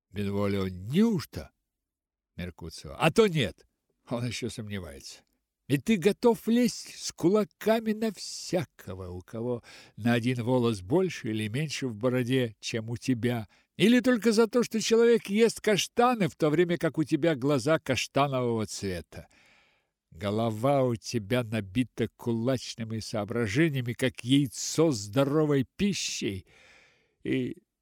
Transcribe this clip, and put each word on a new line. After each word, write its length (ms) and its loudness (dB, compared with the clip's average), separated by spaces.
Бенволио, 580 -2
неужто? 840 -2
Меркуцио, 640 -12
а 100 4
то 160 4
нет, 400 -2
он 160 -4
еще 240 -4
сомневается. 720 -10
И 100 0
ты 200 0
готов 500 2
лезть 500 2
с 140 -10
кулаками 840 0
на 180 -2
всякого, 960 -8
у 140 -10
кого 420 -6
на 160 2
один 320 0
волос 380 2
больше 480 -2
или 180 -2
меньше 400 -4
в 80 -6
бороде, 640 0
чем 300 -6
у 60 -4
тебя, 520 -2
или 220 6
только 320 2
за 160 4
то, 160 2
что 180 -4
человек 460 4
ест 340 2
каштаны, 680 2
в 80 -8
то 120 2
время 300 2
как 180 -2
у 60 2
тебя 320 2
глаза 460 2
каштанового 840 0
цвета. 600 -8
Голова 720 0
у 100 2
тебя 480 -2
набита 720 -2
кулачными 880 -4
соображениями, 920 -2
как 280 -2
яйцо 680 2
здоровой 760 2
пищей, 680 -2
и 320 -2